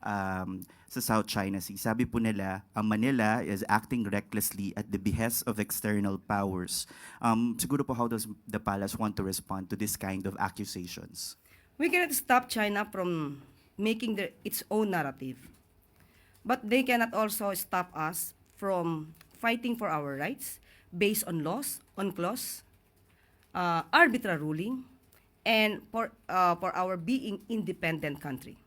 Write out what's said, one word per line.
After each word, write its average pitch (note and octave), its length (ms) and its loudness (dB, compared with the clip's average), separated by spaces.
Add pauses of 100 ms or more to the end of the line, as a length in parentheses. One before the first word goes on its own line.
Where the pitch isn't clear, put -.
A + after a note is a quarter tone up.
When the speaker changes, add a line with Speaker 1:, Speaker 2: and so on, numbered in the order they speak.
Speaker 1:
um, F#2+ 560 -2 (240)
sa - 160 -4
South A2 240 4
China G2 320 0
Sea. G2 160 -8
Sabi A2+ 320 2
po A#2 160 0
nila, G2 400 0 (160)
ang G#2+ 80 2
Manila A2 560 4
is F#2+ 240 -2
acting A2 400 2
recklessly G2+ 720 -2
at G#2+ 160 -4
the G2 80 0
behest A2+ 480 2
of G#2+ 80 -2
external G2+ 640 0
powers. G2 640 -2 (320)
Um, A#2 400 2
siguro C#3 240 0
po, C3+ 160 -2
how A#2+ 80 2
does A2 240 -2 (160)
the G#2+ 160 -2
palace G2 320 0
want G#2+ 240 -2
to G2 80 0
respond F#2+ 420 -4
to G#2 60 -4
this G#2 240 -2
kind F#2+ 320 -4
of - 80 -10
accusations? - 960 -6 (400)
Speaker 2:
We E4 160 0
cannot F4 240 2
stop B3 320 4
China G#3 400 0
from E3 560 -4 (320)
making A3+ 400 0
their, G3 160 -4 (160)
its - 240 -4
own G#3 240 2
narrative. C3+ 560 -4 (960)
But B3+ 160 0
they B3 240 4
cannot A#3 240 4
also G#3+ 480 0
stop F3+ 320 -2
us D#3+ 400 -4 (240)
from E3+ 640 -2 (160)
fighting A#3 400 0
for G#3+ 160 -2
our C#3+ 240 -2
rights D#3+ 480 -6 (320)
based G#3 320 2
on E3 160 -2
laws, G3+ 400 -4 (160)
on F#3+ 160 -2
clause, F#3 480 -4 (880)
uh, F3 400 0
arbitrary A#3+ 480 6
ruling, E3+ 480 -2 (560)
and G#3+ 480 4
for, A3+ 240 -2 (160)
uh, F3+ 240 6
for F3 160 -2
our F#3 240 0
being G3+ 560 -2
independent D#3+ 720 -2
country. C3+ 320 -8 (120)